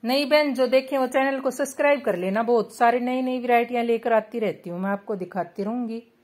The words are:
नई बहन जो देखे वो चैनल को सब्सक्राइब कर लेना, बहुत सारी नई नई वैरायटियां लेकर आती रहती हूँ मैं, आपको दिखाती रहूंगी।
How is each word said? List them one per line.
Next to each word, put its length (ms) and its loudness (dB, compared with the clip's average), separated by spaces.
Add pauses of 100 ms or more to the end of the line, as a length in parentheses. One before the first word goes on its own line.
नई 220 0
बहन 300 2
जो 120 2
देखे 300 2
वो 100 2
चैनल 320 0
को 120 -2
सब्सक्राइब 500 0
कर 160 0
लेना, 260 -2
बहुत 320 0
सारी 240 4
नई 220 -2
नई 180 -2
वैरायटियां 460 2
लेकर 280 0
आती 260 0
रहती 300 -4
हूँ 100 -8
मैं, 100 -4
आपको 260 -4
दिखाती 480 -8
रहूंगी। 380 -6 (220)